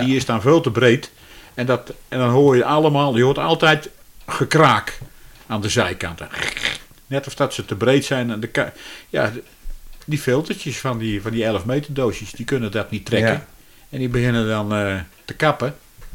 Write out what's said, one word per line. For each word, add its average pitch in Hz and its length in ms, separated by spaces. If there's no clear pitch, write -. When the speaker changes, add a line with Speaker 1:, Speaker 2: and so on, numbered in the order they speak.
Speaker 1:
die 131 100
is 131 100
dan 113 160
veel 151 200
te 123 100
breed. 120 400
En, 123 120
dat, - 280
en 127 120
dan 123 100
hoor 135 260
je 123 100
allemaal, 143 520
je 120 60
hoort 139 140
altijd 156 520
gekraak 127 720
aan 110 140
de 104 80
zijkanten. 90 580
Net 139 200
of - 80
dat 139 180
ze - 120
te - 100
breed 131 300
zijn. 123 260
En 107 80
de 110 80
ka-, 131 240
ja, 127 240
de, 123 100
die 151 140
filtertjes 135 580
van 123 200
die, 110 240
van 110 100
die 113 140
elf 101 200
meter 139 280
doosjes, 113 380
die 120 140
kunnen 117 260
dat 107 200
niet 104 140
trekken. 110 260
Speaker 2:
Ja. 147 140
Speaker 1:
En 131 100
die 127 100
beginnen 120 380
dan, 107 260
eh, 101 220
te - 80
kappen. 143 420